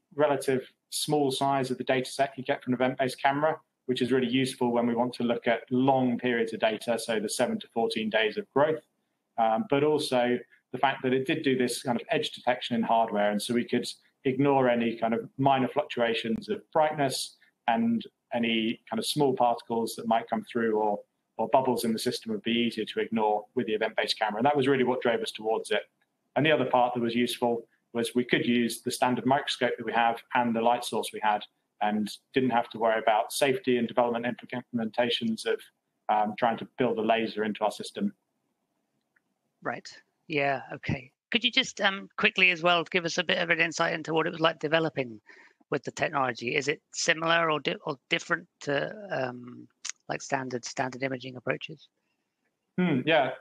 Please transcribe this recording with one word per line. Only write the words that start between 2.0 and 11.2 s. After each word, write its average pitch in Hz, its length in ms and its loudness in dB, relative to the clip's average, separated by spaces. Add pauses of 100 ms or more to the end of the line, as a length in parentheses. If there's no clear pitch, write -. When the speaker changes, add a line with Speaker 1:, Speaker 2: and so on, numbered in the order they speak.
Speaker 1:
set - 280 -2
you 127 60 -10
get - 200 -2
from 127 100 -2
an 120 60 0
event-based 131 420 0
camera, 147 380 2 (280)
which 127 140 0
is 120 100 2
really 123 180 2
useful 127 420 0
when 120 160 2
we 117 80 0
want 123 180 0
to 120 100 -4
look 120 240 0
at 117 220 2
long 131 480 4
periods 117 360 0
of 104 60 -6
data, 113 380 0
so 113 220 -2
the 104 80 -2
seven 113 320 -2
to - 140 -16
fourteen 113 360 -2
days 107 280 0
of 101 160 -4
growth, 151 300 2 (540)
um, 113 320 2
but 139 140 2
also 127 540 2 (340)
the 127 60 -6
fact 131 260 0
that 127 100 0
it 135 120 0